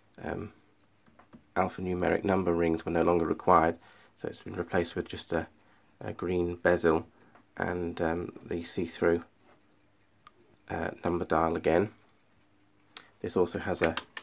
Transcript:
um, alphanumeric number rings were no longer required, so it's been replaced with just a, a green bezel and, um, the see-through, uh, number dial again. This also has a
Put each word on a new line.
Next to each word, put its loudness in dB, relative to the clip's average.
um, -8
alphanumeric 0
number 2
rings 2
were -2
no 2
longer 4
required, 4
so -8
it's -12
been -10
replaced -2
with -6
just -10
a, -2
a -8
green -2
bezel 4
and, -4
um, -2
the -6
see-through, 0
uh, -4
number -2
dial 0
again. 2
This -8
also 2
has -4
a 2